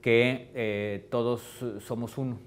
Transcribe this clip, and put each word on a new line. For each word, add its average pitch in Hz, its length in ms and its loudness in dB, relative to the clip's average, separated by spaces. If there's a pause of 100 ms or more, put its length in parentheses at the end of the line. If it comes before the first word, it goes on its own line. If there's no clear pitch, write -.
que, 123 540 4
eh, 104 560 -2
todos 120 520 -2 (180)
somos 113 360 -6
uno 127 300 -4